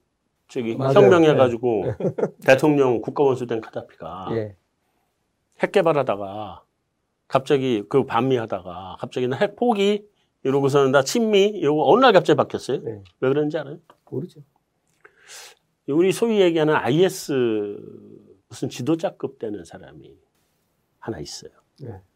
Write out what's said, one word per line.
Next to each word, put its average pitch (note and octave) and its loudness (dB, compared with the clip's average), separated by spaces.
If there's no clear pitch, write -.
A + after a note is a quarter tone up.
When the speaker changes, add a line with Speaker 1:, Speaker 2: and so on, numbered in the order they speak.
Speaker 1:
저기 A#2 -6
Speaker 2:
맞아요. C3+ 0
Speaker 1:
혁명해가지고 C3 4
Speaker 2:
네. A#2+ -6
<laughs> - -6
Speaker 1:
대통령 C#3+ 4
국가원수 C3 0
된 A2+ -4
카다피가 F#2 -14
Speaker 2:
예. G#2+ -6
Speaker 1:
핵 F#3 -2
개발하다가 G#2+ -2
갑자기 C3 -2
그 C3 2
반미하다가 G2+ -4
갑자기 - -6
"나 B2+ -6
핵 G3+ -2
포기?" G#3 0
이러고서는 C#3 2
"나 C#3 6
친미?" G#3+ 2
이러고 D3+ 0
어느 A3 6
날 B3+ 6
갑자기 D#3+ 4
바뀌었어요. B2+ -4
Speaker 2:
네. G#2+ -10
Speaker 1:
왜 C3 2
그런지 D3+ -2
알아요? C#3+ -12
Speaker 2:
모르죠. D3 -12
Speaker 1:
우리 E3+ 2
소위 G#3+ 0
얘기하는 D#3+ 2
아이에스 A#2+ 0
무슨 - -10
지도자급 D#3 -6
되는 G#2 -10
사람이 D#2 -20
하나 G2+ -10
있어요. - -16
Speaker 2:
네. A2+ -16